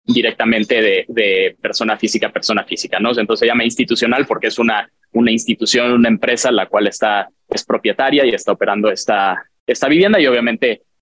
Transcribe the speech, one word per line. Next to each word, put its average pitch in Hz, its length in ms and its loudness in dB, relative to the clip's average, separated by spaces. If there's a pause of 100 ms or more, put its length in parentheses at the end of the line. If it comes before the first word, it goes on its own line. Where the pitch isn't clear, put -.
directamente 117 760 0
de, 98 260 2
de 95 520 0
persona 110 380 -4
física 107 300 -2
a - 40 -6
persona - 320 -2
física, - 360 -6
¿no? 110 100 0
Entonces 113 300 -2
se 117 80 2
llama 117 180 0
institucional 117 640 -2
porque 110 200 -4
es 110 120 -6
una, 113 280 -2 (240)
una 117 200 2
institución, 113 600 0
una 120 160 4
empresa 117 440 0
la 98 160 0
cual 104 180 0
está, 101 420 -2 (220)
es - 160 -6
propietaria 135 580 0
y 127 60 4
está 104 220 -2
operando 104 400 0
esta, 95 520 -2 (220)
esta 131 240 -2
vivienda 190 320 4
y 143 60 2
obviamente 120 560 -2 (180)